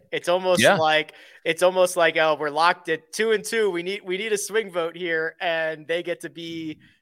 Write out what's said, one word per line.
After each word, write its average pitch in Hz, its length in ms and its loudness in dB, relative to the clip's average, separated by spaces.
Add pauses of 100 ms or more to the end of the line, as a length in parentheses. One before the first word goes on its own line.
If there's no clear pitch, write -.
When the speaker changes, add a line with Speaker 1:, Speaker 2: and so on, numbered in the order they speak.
(120)
Speaker 1:
It's 165 180 -4
almost 185 320 2
Speaker 2:
Yeah. 185 160 6
Speaker 1:
like, 156 360 2 (320)
it's 165 160 -2
almost 180 340 4
like, 165 220 4
"Oh, 156 220 4
we're 151 100 -2
locked 165 400 0
at 160 240 -6
two 220 200 0
and 208 100 0
two. 220 260 0
We 175 140 -4
need, 202 200 -8
we 185 140 -6
need 220 160 -4
a 202 40 -2
swing 196 340 -4
vote 170 240 -4
here," 165 460 -4
and 160 460 -4
they 175 140 -2
get 170 200 -6
to 165 80 -12
be, 165 500 -12 (220)